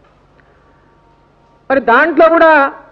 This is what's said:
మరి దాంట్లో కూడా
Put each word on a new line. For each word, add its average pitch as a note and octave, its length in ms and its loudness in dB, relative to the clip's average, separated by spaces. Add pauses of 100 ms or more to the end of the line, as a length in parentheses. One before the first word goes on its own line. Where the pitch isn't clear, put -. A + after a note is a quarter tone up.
(1700)
మరి C4+ 100 -2
దాంట్లో C#4+ 480 0
కూడా D#4+ 440 0 (200)